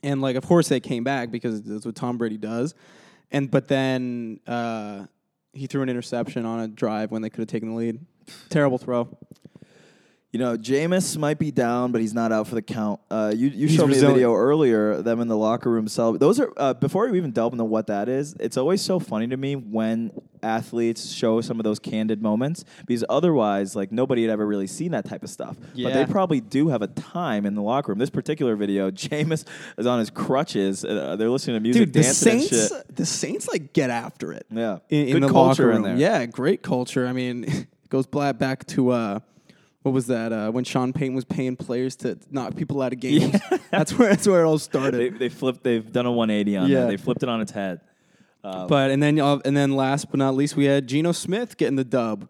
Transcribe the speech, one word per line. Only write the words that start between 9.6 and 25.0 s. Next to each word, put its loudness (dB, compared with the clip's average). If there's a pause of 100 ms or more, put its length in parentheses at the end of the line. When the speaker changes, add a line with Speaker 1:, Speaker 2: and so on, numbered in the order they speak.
Speaker 2:
You -6
know, 0
Jameis 0
might 0
be -2
down, 0
but 0
he's -2
not 0
out 2
for -8
the -2
count. -4 (100)
Uh, 0
you, 2
you 0
Speaker 1:
He's 6
Speaker 2:
showed 6
me 4
a 6
Speaker 1:
resilient. 6
Speaker 2:
video 4
earlier, 4
them 0
in -2
the 0
locker 0
room 0
cel-, 0
those 4
are, 0
uh, 0
before 0
we 2
even -2
delve 0
into -2
what 0
that -2
is, -4
it's -4
always 2
so 0
funny -4
to -2
me -4
when -2 (320)
athletes -2
show 0
some -6
of -4
those 0
candid -4
moments, -2 (220)
because -2
otherwise, 2
like, -4
nobody 0
had 2
ever 0
really -2
seen -6
that -4